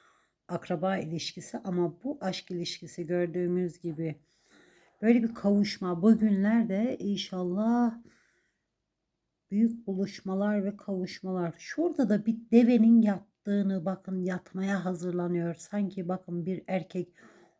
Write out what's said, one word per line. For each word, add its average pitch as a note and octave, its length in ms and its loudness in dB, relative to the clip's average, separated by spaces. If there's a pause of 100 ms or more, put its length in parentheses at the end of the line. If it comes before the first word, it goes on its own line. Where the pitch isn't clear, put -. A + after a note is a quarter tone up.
(480)
akraba F3+ 500 -4
ilişkisi D#3+ 600 -10
ama F3 440 -2
bu C#4+ 180 -8
aşk - 300 -6
ilişkisi F3 560 -8
gördüğümüz F3 760 -2
gibi D#3+ 360 -6 (840)
böyle A#3 200 6
bir A3+ 120 -2
kavuşma. G3 680 0
Bugünlerde G#3+ 960 4
inşallah G3+ 1000 -2 (1500)
büyük A3+ 360 0
buluşmalar G3 800 -2
ve G3+ 120 -4
kavuşmalar. F3+ 840 -6
Şurada D4 500 -2
da G#3 180 0
bir A3+ 100 0 (140)
devenin A#3 520 8
yattığını G3 840 -2
bakın, F#3 400 -4
yatmaya F#3 600 -4
hazırlanıyor. F3 720 -2
Sanki F#3+ 540 -6
bakın F3 380 -6
bir F3+ 200 -4
erkek F3+ 420 -4 (520)